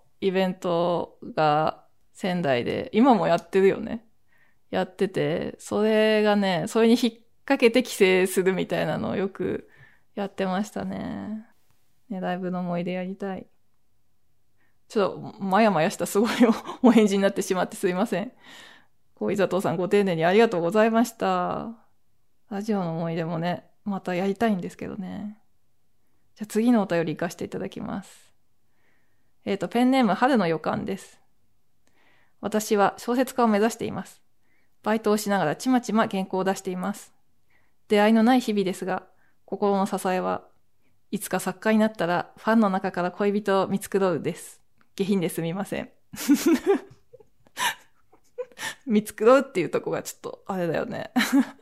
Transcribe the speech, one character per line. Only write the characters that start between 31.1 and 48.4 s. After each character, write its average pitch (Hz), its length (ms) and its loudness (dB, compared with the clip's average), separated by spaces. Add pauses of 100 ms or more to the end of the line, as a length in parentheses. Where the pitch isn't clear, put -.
私 214 340 -2
は 196 220 4
小 240 180 -4
説 254 180 0
家 240 100 0
を 233 40 4
目 208 120 2
指 226 120 2
し - 60 -10
て - 80 -8
い 214 60 -6
ま 190 140 -10
す。 - 160 -20 (600)
バ 214 120 0
イ 226 40 0
ト 214 120 0
を 214 60 4
し 208 120 -4
な 202 100 2
が 165 60 2
ら 147 100 0
ち - 140 -4
ま 254 120 4
ち 202 120 -6
ま 220 140 2
原 190 180 -4
稿 185 140 -4
を 185 40 0
出 190 120 0
し 196 60 -14
て 190 100 -6
い 180 40 -6
ま 185 180 -6
す。 - 200 -18 (760)
出 208 140 4
会 214 100 6
い - 20 6
の 220 80 6
な 247 140 6
い 247 60 4
日 220 120 -2
々 202 120 2
で 180 80 -2
す - 120 -8
が、 185 220 -6 (380)
心 196 320 0
の 190 80 2
支 208 100 -4 (140)
え 185 100 0
は、 185 240 -4 (640)
い 202 100 -4
つ - 100 -10
か 185 100 -2
作 185 200 -6
家 220 120 0
に 220 60 4
な 214 100 4
っ 220 60 -4
た 170 120 -4
ら 175 320 -2
フ - 140 -2
ァ 226 40 4
ン 226 40 6
の 208 100 4
中 190 220 -2
か 180 100 -6
ら 180 100 -2
恋 202 300 -2
人 196 200 2
を 175 60 0
見 196 120 -2
繕 185 380 0
う - 40 -6
で 165 140 -4
す。 - 260 -20 (340)
下 190 100 -4
品 196 160 0
で 165 80 -2
す 175 120 -8
み 165 120 -4
ま 190 120 -6
せ - 160 -8
ん。 - 80 -12 (240)
<laughs> - 160 -6 (2500)